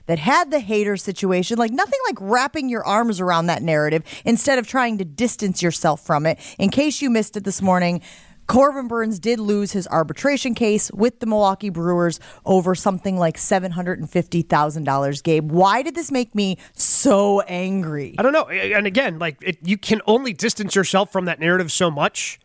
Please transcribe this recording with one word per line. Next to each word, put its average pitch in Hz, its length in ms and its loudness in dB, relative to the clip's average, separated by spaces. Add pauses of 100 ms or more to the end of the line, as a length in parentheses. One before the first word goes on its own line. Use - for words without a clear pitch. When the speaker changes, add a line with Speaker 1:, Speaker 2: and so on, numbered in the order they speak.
Speaker 1:
that 165 120 0
had 277 320 2
the 302 80 0
hater 208 380 0
situation. 185 640 -2
Like, 233 120 0
nothing 403 380 0
like 262 120 -6
wrapping 254 480 0
your 233 160 -4
arms 214 360 0
around 170 260 2
that 165 160 0
narrative 156 400 2 (220)
instead 254 340 2
of 240 80 -2
trying 240 320 0
to 190 60 -4
distance 190 580 -2
yourself 160 420 0
from 151 220 0
it. 160 140 0 (180)
In 196 120 2
case 285 300 0
you 277 80 -2
missed 226 280 0
it 196 80 -8
this 196 180 -2
morning, 180 400 2 (460)
Corbin 269 400 2
Burnes 220 320 -4
did 226 180 0
lose 208 320 0
his 185 160 -4
arbitration 240 720 0
case 214 340 2
with 226 300 0
the 240 60 -6
Milwaukee 208 440 2
Brewers 170 480 0 (260)
over 185 300 4
something 190 420 -2
like 170 220 0
seven 185 320 0
hundred 175 300 -4
and 156 100 -8
fifty 170 320 0
thousand 156 400 0
dollars. 139 400 0
Gabe, 156 280 2
why 196 320 4
did 277 120 -6
this 330 160 -6
make 247 240 -2
me 196 240 -2 (140)
so 202 720 2
angry? 180 760 -4
Speaker 2:
I - 40 0
don't 262 100 4
know. 302 180 0
A-, 190 240 -2
and 208 100 2
again, 196 360 -2
like, 165 220 -4
it, 175 200 -6
you 190 160 -2
can 214 300 -2
only 240 240 2
distance 202 420 -4
yourself 196 380 0
from 185 140 -2
that 165 120 -4
narrative 170 320 0
so 180 180 0
much 156 560 -4